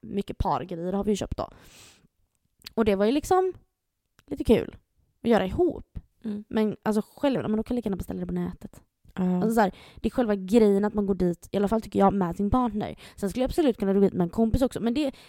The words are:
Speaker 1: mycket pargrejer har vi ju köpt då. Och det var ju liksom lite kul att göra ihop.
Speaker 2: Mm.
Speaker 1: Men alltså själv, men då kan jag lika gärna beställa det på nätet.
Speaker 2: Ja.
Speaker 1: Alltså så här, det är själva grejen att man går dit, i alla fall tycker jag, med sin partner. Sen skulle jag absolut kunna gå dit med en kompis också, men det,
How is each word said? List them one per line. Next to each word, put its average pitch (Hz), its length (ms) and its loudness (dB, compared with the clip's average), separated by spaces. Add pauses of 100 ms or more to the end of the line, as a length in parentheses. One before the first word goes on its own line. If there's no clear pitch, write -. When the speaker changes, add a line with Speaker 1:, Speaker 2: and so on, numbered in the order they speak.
Speaker 1:
mycket - 380 -8
pargrejer 175 540 -4
har 196 120 -2
vi 202 80 0
ju 202 40 2
köpt - 200 -8
då. - 120 -6 (1300)
Och 226 100 2
det 208 120 2
var 196 100 2
ju 226 60 2
liksom 370 400 0 (760)
lite 294 180 -8
kul - 320 2 (460)
att 233 80 0
göra 190 160 4
ihop. - 520 -4 (260)
Speaker 2:
Mm. 208 240 -8
Speaker 1:
Men 214 340 0
alltså 214 200 0 (140)
själv, 269 260 0
men 214 140 -2
då 220 60 -2
kan 254 120 -6
jag - 20 -2
lika 240 120 -6
gärna 190 80 -2
beställa 185 240 -8
det 180 60 -6
på 180 60 -6
nätet. 180 500 -8 (320)
Speaker 2:
Ja. 180 220 0
Speaker 1:
Alltså 202 180 2
så 233 60 4
här, 190 120 2 (240)
det - 120 -4
är - 20 0
själva 220 260 0
grejen 202 480 4
att 214 100 -2
man 208 120 -2
går 196 80 0
dit, 175 380 -2
i - 40 -4
alla 196 120 2
fall 226 140 0
tycker 202 160 -4
jag, 196 140 6
med 180 240 -2
sin 202 140 -2
partner. 214 460 -2 (200)
Sen 202 140 -4
skulle 233 120 -4
jag 262 60 0
absolut 294 280 2
kunna 196 180 0
gå 202 60 4
dit 196 120 4
med 175 120 0
en 170 60 -2
kompis 226 320 0
också, - 180 0
men 233 140 -2
det, 269 180 -2 (160)